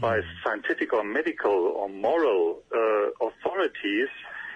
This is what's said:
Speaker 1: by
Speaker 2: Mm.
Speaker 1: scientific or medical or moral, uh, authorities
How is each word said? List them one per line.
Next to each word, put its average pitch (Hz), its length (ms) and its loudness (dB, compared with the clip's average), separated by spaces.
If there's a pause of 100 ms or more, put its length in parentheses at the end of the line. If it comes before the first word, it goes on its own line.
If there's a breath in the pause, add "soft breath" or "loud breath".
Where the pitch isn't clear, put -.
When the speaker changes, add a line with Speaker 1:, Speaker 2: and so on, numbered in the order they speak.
Speaker 1:
by 117 180 2
Speaker 2:
Mm. 92 60 -2 (180)
Speaker 1:
scientific 123 480 -2
or 110 140 2
medical 135 460 0 (280)
or 101 80 -2
moral, 98 760 2 (140)
uh, 110 500 2
authorities 127 840 -2 (460 loud breath)